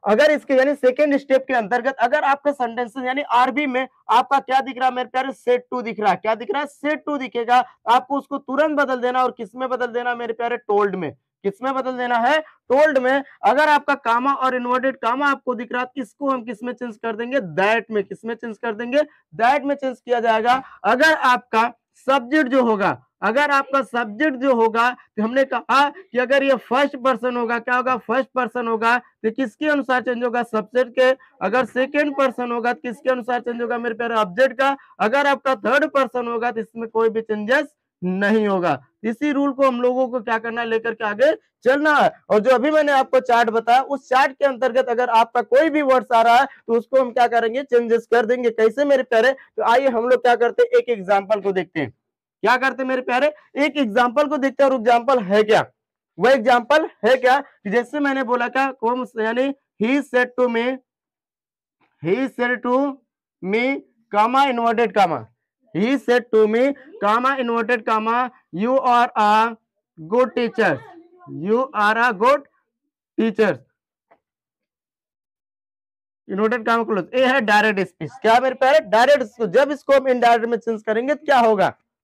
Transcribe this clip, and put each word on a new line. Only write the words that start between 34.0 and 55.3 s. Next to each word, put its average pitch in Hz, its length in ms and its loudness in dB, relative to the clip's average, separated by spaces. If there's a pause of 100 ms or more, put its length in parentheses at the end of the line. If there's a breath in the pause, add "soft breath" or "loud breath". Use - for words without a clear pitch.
object 220 440 0
का। 277 180 2 (220 soft breath)
अगर 269 280 2
आपका 269 280 0
third 254 300 2
person 254 420 -2
होगा, 233 240 -4
तो 226 100 -8
इसमें 226 280 -10
कोई 226 200 2
भी 220 120 -2
changes 220 440 -2 (380)
नहीं 202 440 0
होगा। 175 380 -2 (180 soft breath)
इसी 233 280 -4
rule 277 200 0
को 269 160 0
हम 247 140 -2
लोगों 247 280 0
को 247 100 -6
क्या 226 180 -4
करना 226 240 -6
है? 233 60 -6
लेकर 226 260 -4
के 226 100 -10
आगे 220 300 0 (300)
चलना 294 320 2
है। 220 160 4 (180 loud breath)
और 208 100 2
जो 220 120 2
अभी 254 200 2
मैंने 302 200 2
आपको 269 280 2
chart 240 300 2
बताया, 226 320 2
उस 269 280 -8
chart 269 220 2
के 285 140 -4
अंतर्गत 254 400 0
अगर 247 240 -2
आपका 233 320 2
कोई 269 280 2
भी 302 120 0
words 262 300 0
आ 226 100 4
रहा 233 140 4
है, 262 100 4
तो - 280 -6
उसको 233 280 0
हम 247 100 -4
क्या 240 160 2
करेंगे? 233 360 0
changes 233 480 0
कर 233 140 2
देंगे। 240 240 0
कैसे 226 360 2
मेरे 269 180 2
प्यारे? 240 280 2
तो - 320 -10
आइए 247 240 2
हम 233 220 0
लोग 254 120 4
क्या 240 140 4
करते 240 280 2
हैं, 240 160 4
एक 240 100 -2
example 196 520 0
को 196 100 -2
देखते 180 280 -4
हैं। 127 140 -6 (480)
क्या 233 160 2
करते 262 260 -2
हैं 262 60 -4
मेरे 254 120 -2
प्यारे? 269 320 0 (240 soft breath)
एक 285 200 0
example 247 500 0
को 294 100 -4
देखते 269 260 0
हैं। 269 80 4
और 262 40 0
example 240 440 2
है 202 240 2